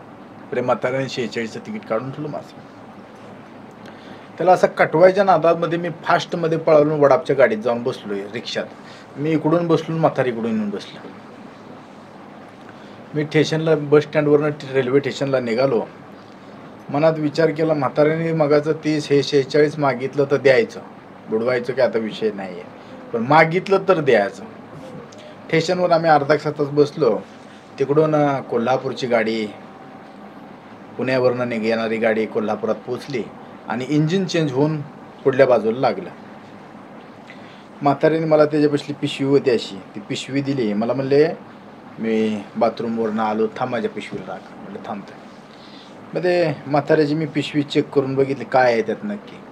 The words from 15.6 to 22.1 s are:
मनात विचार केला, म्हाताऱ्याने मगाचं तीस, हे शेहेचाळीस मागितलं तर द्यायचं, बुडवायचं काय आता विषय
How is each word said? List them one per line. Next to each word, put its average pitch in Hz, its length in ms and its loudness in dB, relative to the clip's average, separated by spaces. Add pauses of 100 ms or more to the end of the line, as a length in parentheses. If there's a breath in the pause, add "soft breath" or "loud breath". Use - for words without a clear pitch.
मनात 156 280 4
विचार 156 320 2
केला, 156 240 0
म्हाताऱ्याने 151 600 2
मगाचं 151 400 2 (100)
तीस, 151 260 -2
हे 143 140 4
शेहेचाळीस 147 560 2
मागितलं 135 520 0
तर 143 60 2
द्यायचं, 127 420 4 (500)
बुडवायचं 120 440 -2
काय 123 140 2
आता 110 120 0
विषय 107 360 -4